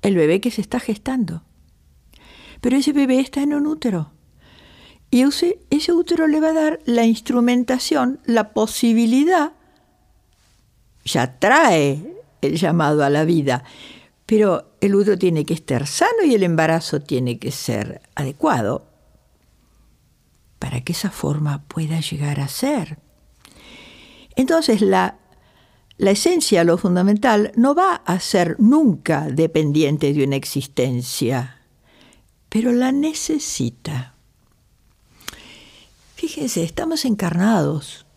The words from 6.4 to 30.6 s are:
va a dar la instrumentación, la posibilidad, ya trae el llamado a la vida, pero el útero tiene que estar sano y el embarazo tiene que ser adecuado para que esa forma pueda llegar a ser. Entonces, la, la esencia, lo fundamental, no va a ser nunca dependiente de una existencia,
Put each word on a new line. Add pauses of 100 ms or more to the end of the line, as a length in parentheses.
va
a
dar
la
instrumentación,
la
posibilidad, (1500)
ya
trae (260)
el
llamado
a
la
vida, (640)
pero
el
útero
tiene
que
estar
sano
y
el
embarazo
tiene
que
ser (140)
adecuado (1700)
para
que
esa
forma
pueda
llegar
a
ser. (1400)
Entonces,
la, (760)
la
esencia,
lo
fundamental,
no
va
a
ser
nunca
dependiente
de
una
existencia, (880)